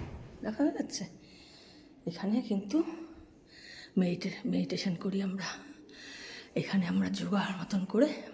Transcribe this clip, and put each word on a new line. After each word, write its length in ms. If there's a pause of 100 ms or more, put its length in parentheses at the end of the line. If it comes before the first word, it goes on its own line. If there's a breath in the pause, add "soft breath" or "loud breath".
(420)
দেখা 220
যাচ্ছে। 400 (1000 loud breath)
এখানে 340
কিন্তু 440 (1120 loud breath)
মেডিটে-, 500
মেডিটেশন 460
করি 280
আমরা, 220 (1120 loud breath)
এখানে 300
আমরা 220
যোগার 520
মতন 240
করে, 240 (260)